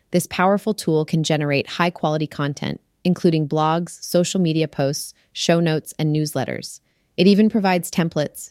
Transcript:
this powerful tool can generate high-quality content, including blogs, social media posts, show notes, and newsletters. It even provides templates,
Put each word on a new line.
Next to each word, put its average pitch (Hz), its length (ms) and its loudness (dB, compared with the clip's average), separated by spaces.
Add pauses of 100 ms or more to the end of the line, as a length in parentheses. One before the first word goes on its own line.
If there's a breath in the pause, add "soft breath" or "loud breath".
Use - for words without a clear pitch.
(100)
this 175 160 0
powerful 196 480 0
tool 156 320 0
can 160 180 0
generate 147 460 0
high-quality 156 560 -2
content, - 560 -6 (200)
including 165 460 2
blogs, 156 560 -2
social 180 380 0
media 160 260 0
posts, - 460 -4 (180)
show - 260 2
notes, 156 400 -2
and 151 160 0
newsletters. 151 680 -4 (360)
It 180 120 6
even 202 200 6
provides 190 440 0
templates, - 580 -4